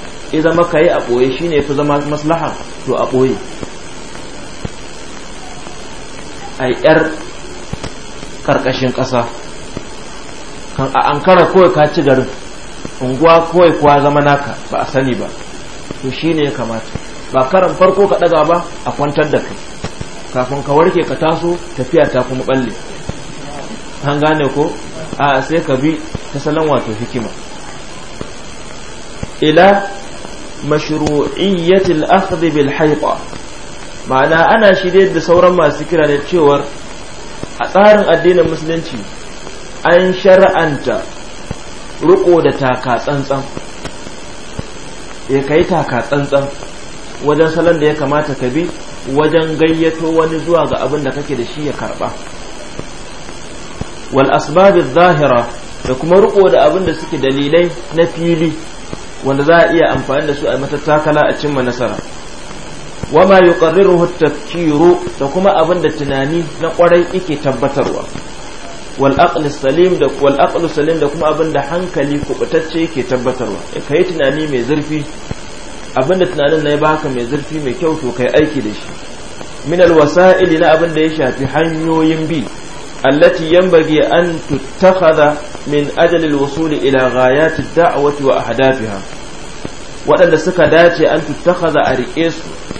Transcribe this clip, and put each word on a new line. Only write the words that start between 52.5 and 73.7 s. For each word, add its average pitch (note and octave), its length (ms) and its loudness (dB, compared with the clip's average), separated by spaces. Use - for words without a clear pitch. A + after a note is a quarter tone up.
Wal C3+ 220 2
asbabi F3 480 4
zahira D3+ 520 4
da B2+ 80 0
kuma E3 220 2
riƙo G3 340 6
da C#3+ 160 6
abin F3+ 200 2
da E3 80 -2
suke - 280 -6
dalilai C#3+ 480 2
na E3 120 4
fili E3 460 0
wanda C#3 200 2
za E3 100 6
a - 40 0
iya D#3+ 220 4
amfani C3+ 320 -2
da C#3+ 80 0
su D3+ 140 -4
a C3 100 0
matattakala D3+ 720 0
a C#3 80 0
cimma C#3+ 240 -2
nasara. A#2+ 340 -2
Wa E3+ 140 6
ma F#3+ 140 6
yuqarriruhu F3 680 4
at-tafkiru E3 880 2
da C#3 100 -2
kuma F#3 220 2
abin E3 220 2
da D3+ 80 2
tunani C#3+ 540 -2
na E3 100 -2
ƙwarai E3+ 420 4
yake F3 300 -4
tabbatarwa. B2+ 640 -2
Wal C3+ 220 4
aqlu D#3+ 300 2
salim D#3+ 480 2
da, D3 80 2
wal C#3 200 4
aqlu F3 280 2
salim D#3 300 0
da D3 100 2
kuma D3+ 240 -2
abin D#3 200 0
da C#3+ 80 2
hankali D#3 600 -2
kubutacce D#3 600 -2
yake D#3+ 240 -2
tabbatarwa. B2 520 -2